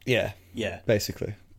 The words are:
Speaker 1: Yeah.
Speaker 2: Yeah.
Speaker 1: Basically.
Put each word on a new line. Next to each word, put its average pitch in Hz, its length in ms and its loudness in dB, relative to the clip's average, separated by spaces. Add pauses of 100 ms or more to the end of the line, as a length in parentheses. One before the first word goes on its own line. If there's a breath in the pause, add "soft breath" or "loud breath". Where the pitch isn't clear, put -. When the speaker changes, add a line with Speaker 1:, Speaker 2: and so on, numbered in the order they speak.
Speaker 1:
Yeah. 107 260 2 (220)
Speaker 2:
Yeah. 95 320 -4
Speaker 1:
Basically. 104 500 0 (240)